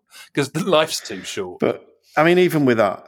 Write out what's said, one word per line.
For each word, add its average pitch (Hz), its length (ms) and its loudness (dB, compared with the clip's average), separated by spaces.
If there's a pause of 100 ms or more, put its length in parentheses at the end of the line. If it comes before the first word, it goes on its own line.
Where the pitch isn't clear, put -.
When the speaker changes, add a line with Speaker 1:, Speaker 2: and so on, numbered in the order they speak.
(340)
Speaker 1:
'cause 139 180 -4
the 160 120 -6
life's 160 360 0
too 95 240 -12
short. 92 360 -10
Speaker 2:
But, - 260 -4 (320)
I 151 60 4
mean, 175 140 2
even 160 280 2
with 120 120 4
that, 101 300 0